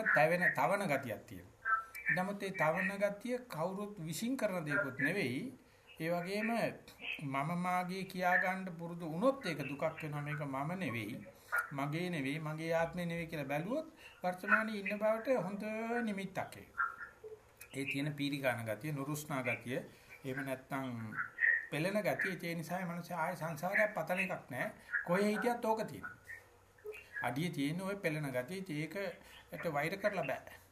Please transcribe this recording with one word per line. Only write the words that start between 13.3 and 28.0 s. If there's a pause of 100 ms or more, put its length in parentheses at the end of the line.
බැලුවොත් (300)
වර්තමානයේ
ඉන්න
බවට
හොඳ (380)
නිමිත්තක්
ඒක. (960)
ඒ
තියෙන
පීරි
ගන්න
ගතිය,
නුරුස්නා
ගතිය, (380)
එහෙම
නැත්නම් (680)
පෙළෙන
ගතිය.
ඒ
නිසා
මේ
මිනිස්සු
ආයේ
සංසාරයක්
පතන
එකක්
නෑ. (340)
කොහේ
හිටියත්
ඕක
තියෙනවා. (1040)
අඩිය
තියෙන
ඔය
පෙළෙන